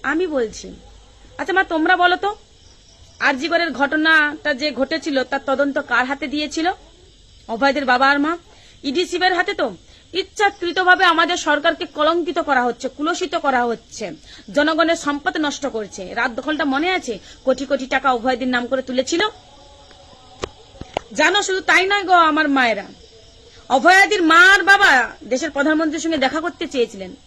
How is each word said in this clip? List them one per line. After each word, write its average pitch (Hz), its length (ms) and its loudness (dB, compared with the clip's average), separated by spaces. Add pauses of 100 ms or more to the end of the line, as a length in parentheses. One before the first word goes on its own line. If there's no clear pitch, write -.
আমি 311 240 -2
বলছি, 240 400 -4 (720)
আচ্ছা 302 180 -4
মা 381 60 4 (120)
তোমরা 330 220 2
বলো 359 280 4
তো, 403 60 0 (920)
আরজি 269 320 0
করের 339 200 0
ঘটনাটা 302 800 0
যে 262 140 -4 (100)
ঘটেছিল 285 380 -2 (140)
তার 277 160 -4
তদন্ত 277 300 0 (140)
কার 247 200 2
হাতে 285 240 -6
দিয়েছিল? 302 320 -4 (840)
অভয়দের 262 440 0
বাবা 247 200 4
আর 285 120 2
মা, 311 80 0 (560)
ইডি 330 220 -2
শিবের 359 280 0
হাতে। 381 220 -2
তো 311 60 0 (480)
ইচ্ছাকৃতভাবে 370 880 0
আমাদের 339 420 2
সরকারকে 311 380 0 (120)
কলঙ্কিত 320 420 0 (100)
করা 262 180 2
হচ্ছে, 240 200 -4 (100)
কুলসিত 339 400 -4
করা 269 340 0
হচ্ছে, - 340 -10 (520)
জনগণের 320 500 2
সম্পদ 285 280 -4 (120)
নষ্ট 285 200 -6
করছে। 208 360 -8 (160)
রাত 247 200 -2
দখলটা 302 260 -4
মনে 285 240 0 (100)
আছে? 247 160 -6 (300)
কোটি 262 260 0
কোটি 262 240 -2
টাকা 262 220 0
অভয়দের 254 380 -2
নাম 247 120 -2
করে 262 160 -2
তুলেছিল, 262 400 -2 (2000)
জানো? 339 240 2
শুধু 381 180 -4
তাই 359 300 2
নয় 403 180 0
গো 370 80 6 (140)
আমার 302 180 0
মায়েরা, 240 380 0 (840)
অভয়াদির 370 520 6
মা 330 180 6 (140)
আর 392 160 2
বাবা 392 200 6 (420)
দেশের 277 240 -2
প্রধানমন্ত্রীর 311 480 0
সঙ্গে 320 220 -2
দেখা 285 140 -2
করতে - 240 -8 (100)
চেয়েছিলেন। 202 380 -4 (140)